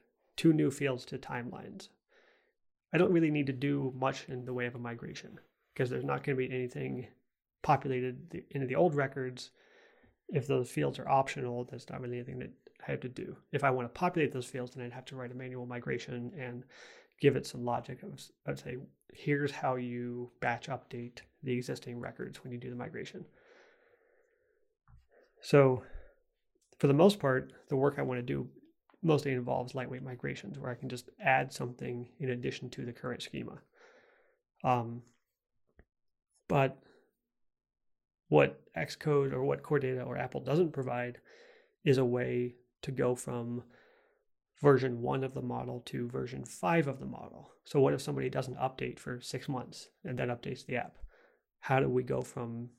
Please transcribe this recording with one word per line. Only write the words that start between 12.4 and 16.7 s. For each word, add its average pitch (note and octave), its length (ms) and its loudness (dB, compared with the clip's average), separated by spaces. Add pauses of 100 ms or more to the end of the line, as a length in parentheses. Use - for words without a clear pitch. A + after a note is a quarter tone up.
that C3 100 -8 (360)
I - 60 -6
have C3+ 80 -4
to C3 80 -8
do. - 280 -8 (160)
If C#3+ 120 0
I C3+ 60 6
wanna B2 180 0
populate E3+ 440 2
those B2+ 140 -4
fields, B2 280 -8
then B2+ 100 -8
I'd A#2+ 80 -10
have C3 140 -14
to C3+ 100 -12
write B2 160 -8
a - 20 -12
manual B2+ 320 -8
migration B2 680 -4
and B2 280 -8 (560)